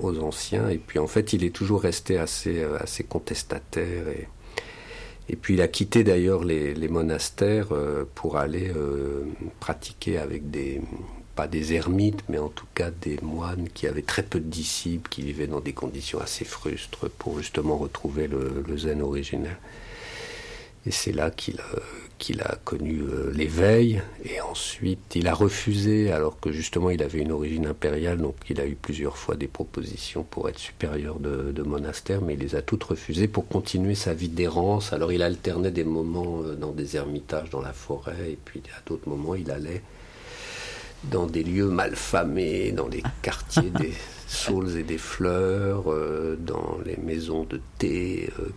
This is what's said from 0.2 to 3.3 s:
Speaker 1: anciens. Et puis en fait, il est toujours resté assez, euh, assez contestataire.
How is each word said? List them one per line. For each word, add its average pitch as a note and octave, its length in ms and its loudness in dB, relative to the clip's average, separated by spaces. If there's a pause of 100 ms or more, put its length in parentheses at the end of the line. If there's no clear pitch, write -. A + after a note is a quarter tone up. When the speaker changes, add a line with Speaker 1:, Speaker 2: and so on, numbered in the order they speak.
Speaker 1:
anciens. G2+ 460 0
Et F2+ 80 2
puis - 220 -2
en D2+ 80 4
fait, G#2+ 260 4
il F#2 100 4
est F2 120 2
toujours G2+ 260 4
resté F#2 380 2
assez, E2 440 0
euh, D2+ 160 0
assez - 240 -4
contestataire. - 1040 -2